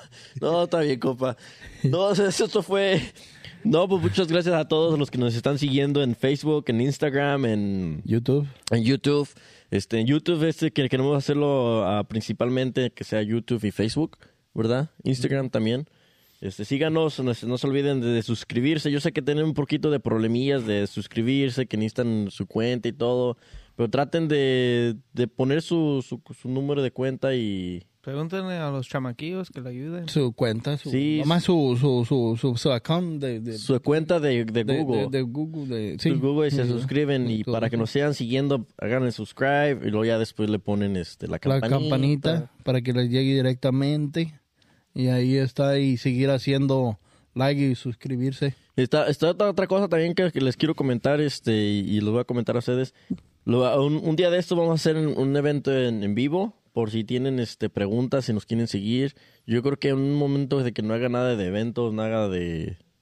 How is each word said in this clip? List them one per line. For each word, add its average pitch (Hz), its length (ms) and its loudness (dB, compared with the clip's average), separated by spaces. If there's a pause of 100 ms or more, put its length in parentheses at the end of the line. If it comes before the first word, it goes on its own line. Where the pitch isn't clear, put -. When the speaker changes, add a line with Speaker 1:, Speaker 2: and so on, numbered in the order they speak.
(400)
Speaker 1:
No, 170 240 2
está 170 160 0
bien, 143 200 0
compa. 127 360 -2 (460)
No, 147 220 2
o 202 100 2
sea, 196 140 2
esto 190 340 0
fue. 196 400 2 (600)
No, 165 240 4
pues 185 140 2
muchas 175 260 0
gracias 175 260 2
a 156 140 0
todos 160 280 2
los 143 140 0
que 123 80 -6
nos 120 160 2
están 135 240 0
siguiendo 139 440 2
en 120 120 0
Facebook, 147 540 0
en 117 140 2
Instagram, 139 640 0
en 98 580 -2
Speaker 2:
YouTube. 127 420 2 (240)
Speaker 1:
en 117 140 2
YouTube. 139 440 2 (440)
Este, 98 260 0
en 113 80 0
YouTube, 156 380 2
este, 160 260 0
que 135 180 0
queremos 135 300 2
hacerlo, 135 680 2
ah, 101 200 0
principalmente 123 880 -2
que - 100 -12
sea 107 200 -2
YouTube 110 420 -2
y 101 80 0
Facebook, 110 460 -2 (360)
¿verdad? 120 360 0 (120)
Instagram 131 480 -2
también. 117 380 -2 (540)
Este, 101 240 -8
síganos, 156 540 0
no 127 140 0
se, 113 120 -8
no 123 120 -2
se 147 80 -4
olviden 139 360 0
de, 117 60 0
de 117 140 2
suscribirse. 135 680 -2
Yo 143 80 0
sé 165 120 0
que 151 100 -4
tienen 147 220 0
un 156 100 0
poquito 147 360 0
de 143 80 2
problemillas 117 680 0
de 104 200 0
suscribirse, 127 800 -2
que - 120 -6
necesitan 110 520 0
su 95 160 -6
cuenta 117 420 -2
y 113 40 -2
todo, 123 460 -2 (360)
pero 117 160 0
traten 143 380 0
de, 127 680 2 (180)
de 120 140 0
poner 139 340 0
su, 151 440 0
su, 123 140 -10 (200)
su - 80 -10
número 139 340 -2
de 127 100 -2
cuenta 131 420 -2
y 95 480 -4 (200)
Speaker 3:
Pregúntenle 165 560 -6
a 151 120 -4
los 135 180 -6
chamaquillos 147 600 -6
que 135 100 -14
le 127 100 -12
ayuden. 160 380 -10
Speaker 2:
Su 135 240 2
cuenta, 117 460 -2
su, 147 120 -10
Speaker 1:
Sí. 143 300 2
Speaker 2:
nomás 165 220 2
su, 143 380 4
su, 127 260 4
su, 117 340 2
su, 127 160 0
su 147 140 0
account 160 500 -2
de, 123 200 -6
de 113 180 -8
Speaker 1:
Su 120 240 2
cuenta 160 380 2
de, 127 240 2
de 113 180 0
Speaker 2:
de, 131 220 0
Speaker 1:
Google. 131 200 0
Speaker 2:
de, 139 40 -2
de 135 140 -2
Google, 147 520 -6
de, 107 240 -4
Speaker 1:
Su 165 120 2
Speaker 2:
sí. - 40 2
Speaker 1:
Google 147 320 2
y 143 60 0
se 135 140 2
Speaker 2:
Sí, 123 40 2
Speaker 1:
suscriben 135 580 0
y 110 140 0
Speaker 2:
todo. 117 120 -2
Speaker 1:
para 113 140 0
que 117 80 -2
nos 113 140 0
sigan 143 240 0
siguiendo, 131 500 0 (140)
hagan 120 240 0
el 120 100 0
subscribe 139 720 0
y 107 60 -2
luego 107 140 0
ya 113 160 2
después 110 300 -2
le 104 100 0
ponen, 101 360 -2
este, 90 300 -8
la 85 60 -6
Speaker 2:
La 82 80 -4
Speaker 1:
campanita. 131 300 0
Speaker 2:
campanita 147 800 0 (120)
para 131 180 0
que 123 120 -2
les 123 180 0
llegue 135 240 2
directamente 139 1040 0 (560)
y 127 140 0
ahí 127 280 2
está, 139 440 2
y 135 160 2
seguir 131 340 0
haciendo 135 680 0 (340)
like 139 260 2
y 135 140 2
suscribirse. 131 800 -4 (220)
Speaker 1:
Está, 139 320 2
está 156 220 2
otra, 202 200 2
otra 185 160 0
cosa 190 220 2
también 170 260 0
que, 180 160 -2
que 135 100 -2
les 131 160 2
quiero 160 200 0
comentar, 139 440 0
este, 143 340 0
y, 104 260 2
y 101 200 0
los 104 120 0
voy 120 80 2
a 123 40 -2
comentar 120 300 -2
a 120 60 -2
ustedes. 127 340 -2 (500)
Lo, 120 400 4
un, 147 120 2
un 156 180 0
día 175 160 2
de 175 80 2
esto 180 160 -2
vamos 170 160 2
a 165 40 2
hacer 160 220 2
un, 156 220 0
un 135 180 2
evento 143 400 0
en, 120 280 0
en 101 100 0
vivo, 156 400 0 (180)
por 117 180 -2
si 113 140 -2
tienen, 127 360 -2
este, 110 300 -4
preguntas, 120 560 0
si 120 80 -2
nos 104 120 -4
quieren 117 220 -2
seguir. 120 460 -2 (320)
Yo 117 160 0
creo 139 160 0
que 143 120 0
en 135 60 0
un 139 180 0
momento 139 480 0
de 120 100 -2
que 113 100 -8
no 107 120 -2
haga 120 160 0
nada 123 260 0
de 98 100 -2
eventos, 110 480 -2
nada 110 360 0
de, 87 460 -4 (260)